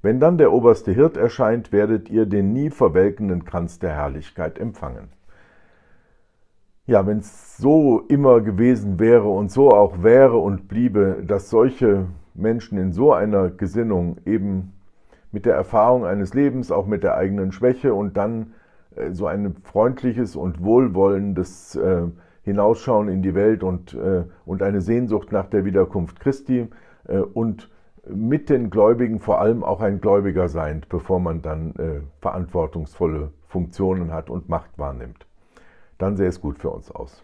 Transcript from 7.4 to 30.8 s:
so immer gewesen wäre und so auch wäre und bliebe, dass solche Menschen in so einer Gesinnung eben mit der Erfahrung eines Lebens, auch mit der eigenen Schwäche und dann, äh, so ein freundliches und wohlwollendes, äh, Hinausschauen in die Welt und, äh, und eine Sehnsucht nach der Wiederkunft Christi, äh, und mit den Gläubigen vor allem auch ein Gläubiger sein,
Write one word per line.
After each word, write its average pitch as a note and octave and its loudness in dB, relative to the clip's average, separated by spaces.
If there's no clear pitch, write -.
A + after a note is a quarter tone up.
so C#3+ 4
immer C#3 4
gewesen G#2 0
wäre A2+ 4
und G#2 -2
so C3+ 6
auch F#2+ 4
wäre A#2 6
und F#2+ -2
bliebe, G2+ 0
dass F#2+ -4
solche A2 2
Menschen G#2+ -2
in F#2 -2
so C3 4
einer F#2+ 0
Gesinnung F#2 -2
eben F#2+ -4
mit G#2 -6
der A#2 2
Erfahrung A#2 2
eines F#2+ -4
Lebens, C3 -2
auch F#2+ 0
mit G2 -2
der F2+ 0
eigenen F#2+ -2
Schwäche B2+ 0
und G2 -4
dann, A2 -6
äh, E2 -8
so F2 -6
ein G2 -4
freundliches A#2+ -2
und D#2+ -6
wohlwollendes, G2 0
äh, F2 0
Hinausschauen G#2+ 0
in F#2+ -2
die F#2 -2
Welt G2+ 2
und, F#2 -6
äh, F2 -2
und F#2 -6
eine G2 0
Sehnsucht A2 -2
nach G2 -2
der G2 0
Wiederkunft F#2 -2
Christi, B2+ -2
äh, G2 -2
und G#2+ -4
mit A#2+ -4
den A#2+ 0
Gläubigen A2 2
vor - 0
allem A2+ 0
auch F#2+ -4
ein G2+ -2
Gläubiger G2 0
sein, D#2 -6